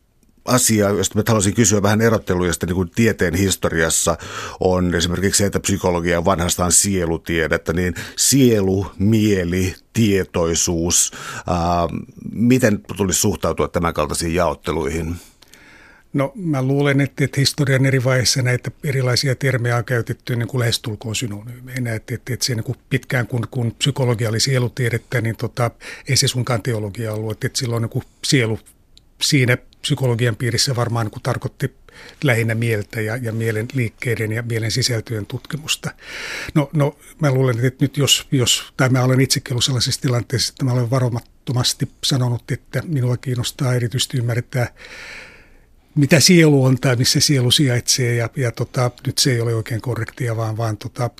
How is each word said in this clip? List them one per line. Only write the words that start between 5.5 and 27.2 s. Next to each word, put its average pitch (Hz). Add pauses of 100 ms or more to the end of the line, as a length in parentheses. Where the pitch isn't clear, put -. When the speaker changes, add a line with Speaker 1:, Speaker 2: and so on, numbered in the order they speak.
Speaker 1:
psykologia 87
on 82
vanhastaan 87
sielutiedettä, 85
niin 90 (220)
sielu, 104 (120)
mieli, 95 (180)
tietoisuus, 87 (340)
ää, 87 (760)
miten 120 (160)
tulisi 92
suhtautua 80
tämän 85
kaltaisiin 78
jaotteluihin? 82 (960)
Speaker 2:
No, 139
mä 160
luulen, 139
että, 139
että -
historian 135
eri 131
vaiheissa 127
näitä 123 (140)
erilaisia 127
termejä 120
on 117
käytetty 117
niin 117
kuin 131
lähestulkoon 110
synonyymeinä. 123
Että, 110
että, 117
että -
se 123
niin 110
kuin - (120)
pitkään, 127
kun, 117
kun 117
psykologia 120
oli 113
sielutiedettä, 123
niin 113
tota, 117 (380)
ei 131
se 131
suinkaan 123
teologia 107
ollut. 110